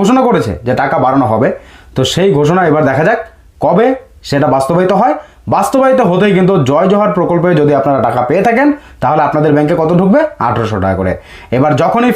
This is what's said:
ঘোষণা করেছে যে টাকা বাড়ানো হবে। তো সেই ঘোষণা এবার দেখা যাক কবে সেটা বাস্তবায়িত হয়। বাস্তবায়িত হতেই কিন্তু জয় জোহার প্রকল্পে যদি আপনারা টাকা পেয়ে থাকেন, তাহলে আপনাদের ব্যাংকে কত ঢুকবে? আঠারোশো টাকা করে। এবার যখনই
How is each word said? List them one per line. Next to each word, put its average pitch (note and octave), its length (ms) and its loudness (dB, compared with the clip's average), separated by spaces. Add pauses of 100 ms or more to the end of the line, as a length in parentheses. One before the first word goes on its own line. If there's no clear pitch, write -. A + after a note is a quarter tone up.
ঘোষণা B3 280 2
করেছে A2+ 240 -2 (140)
যে B2 140 -2
টাকা C#3+ 240 -2
বাড়ানো C3 280 2
হবে। A2 160 0 (480)
তো C3 40 -2 (120)
সেই E3 160 0 (100)
ঘোষণা D#3+ 220 0 (100)
এবার - 200 0
দেখা C#3+ 180 -2
যাক A#3 100 0 (460)
কবে F3+ 220 2 (420)
সেটা D3 260 0
বাস্তবায়িত E3+ 460 0
হয়। C#4 140 2 (400)
বাস্তবায়িত C4 460 0 (100)
হতেই F#3+ 280 0
কিন্তু F#3 160 2 (140)
জয় D#3 220 2
জোহার G#3 260 0
প্রকল্পে E3+ 320 0 (120)
যদি D3 200 2
আপনারা C#3 260 0
টাকা A#2+ 220 -2
পেয়ে F3+ 180 0
থাকেন, C4 220 2 (340)
তাহলে D3+ 260 0
আপনাদের D3+ 280 0
ব্যাংকে D3+ 240 0
কত D#3+ 100 0 (100)
ঢুকবে? G3 200 2 (260)
আঠারোশো A2+ 380 -2
টাকা F#2+ 160 0
করে। F#2 120 -2 (440)
এবার D3 160 2 (100)
যখনই A#3 340 0